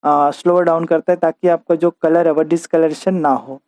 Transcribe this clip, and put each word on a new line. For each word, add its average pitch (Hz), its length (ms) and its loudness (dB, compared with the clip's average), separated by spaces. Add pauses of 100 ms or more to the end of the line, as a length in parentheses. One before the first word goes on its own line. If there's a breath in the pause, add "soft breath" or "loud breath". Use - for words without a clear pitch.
आ, 147 280 2
स्लो 175 300 0
down 170 240 0
करता 160 280 0
है, 175 40 0
ताकि 170 320 -2
आपका 170 260 0
जो 170 140 0 (120)
color 165 260 2
है, 156 60 2
वह 156 120 0
discoloration 165 720 -2
ना 151 120 0
हो। 135 380 -4